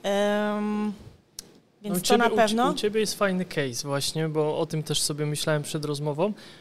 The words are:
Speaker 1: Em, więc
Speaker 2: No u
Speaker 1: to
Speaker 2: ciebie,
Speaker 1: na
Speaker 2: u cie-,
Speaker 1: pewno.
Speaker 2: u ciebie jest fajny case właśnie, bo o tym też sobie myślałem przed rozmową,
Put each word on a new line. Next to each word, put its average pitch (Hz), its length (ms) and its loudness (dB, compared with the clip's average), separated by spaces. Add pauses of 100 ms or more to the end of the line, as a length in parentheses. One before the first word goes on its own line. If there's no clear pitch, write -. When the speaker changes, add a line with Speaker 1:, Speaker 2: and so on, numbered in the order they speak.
Speaker 1:
Em, 208 880 0 (880)
więc 208 120 -4
Speaker 2:
No 180 40 2
u 180 40 -2
Speaker 1:
to - 60 -2
Speaker 2:
ciebie, - 100 6
Speaker 1:
na 233 100 6
Speaker 2:
u - 20 4
cie-, 220 60 -2
Speaker 1:
pewno. 226 360 4
Speaker 2:
u - 20 2
ciebie 214 260 0
jest 214 180 0
fajny 185 280 0
case 139 420 -4
właśnie, 143 420 -2
bo 151 300 0
o 165 60 0
tym 160 180 -2
też 151 180 -2
sobie 151 240 -2
myślałem 147 380 0
przed 147 220 -4
rozmową, 147 480 0 (280)